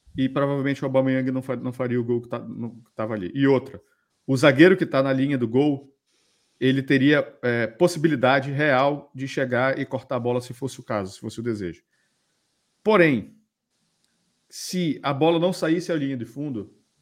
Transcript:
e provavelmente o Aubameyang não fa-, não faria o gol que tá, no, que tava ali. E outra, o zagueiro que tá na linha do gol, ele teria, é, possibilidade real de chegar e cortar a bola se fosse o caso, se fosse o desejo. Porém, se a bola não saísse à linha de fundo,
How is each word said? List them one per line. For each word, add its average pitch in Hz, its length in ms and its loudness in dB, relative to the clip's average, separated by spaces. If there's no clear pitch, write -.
e 131 120 0
provavelmente 139 540 -2
o 143 40 -4
Aubameyang 131 440 0
não 131 120 -4
fa-, 127 140 -6
não 123 160 -8
faria 123 280 -4
o 117 40 -2
gol 120 160 -2
que 117 80 -16
tá, 117 100 -8
no, 113 440 -12
que - 120 -20
tava 113 200 -6
ali. 95 200 -6
E 139 120 2
outra, 131 340 0
o 135 100 0
zagueiro 143 400 8
que 175 100 -2
tá 135 160 0
na 135 100 0
linha 135 240 0
do 120 120 -2
gol, 135 440 0
ele 131 240 0
teria, 139 600 2
é, 120 240 0
possibilidade 143 840 2
real 143 640 0
de 131 140 -10
chegar 131 500 -2
e 135 60 -4
cortar 131 320 -8
a 120 40 -4
bola 120 200 -2
se 120 140 -14
fosse - 260 -10
o - 20 -18
caso, 98 300 -6
se - 80 -20
fosse 113 200 -12
o - 20 -8
desejo. 101 400 -6
Porém, 165 540 4
se 175 540 -6
a 143 100 -2
bola 160 260 2
não 180 140 0
saísse 170 400 -2
à - 20 -2
linha 139 220 -4
de 113 80 -8
fundo, 131 500 -10